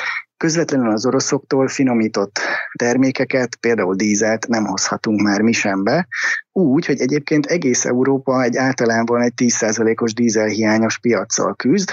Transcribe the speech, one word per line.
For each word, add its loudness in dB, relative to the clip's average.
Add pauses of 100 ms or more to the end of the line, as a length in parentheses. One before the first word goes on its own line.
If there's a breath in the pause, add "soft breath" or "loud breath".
(360 loud breath)
közvetlenül 0
az -2
oroszoktól 0
finomított 0 (380 loud breath)
termékeket, 0
például 0
dízelt 0
nem 0
hozhatunk -2
már 2
mi 2
sem -2
be, 0 (440 loud breath)
úgy, 2
hogy -2
egyébként 0
egész 0
Európa 0
egy 0
általában 0
egy 0
tíz 0
százalékos 0
dízelhiányos 0
piaccal -2
küzd, 0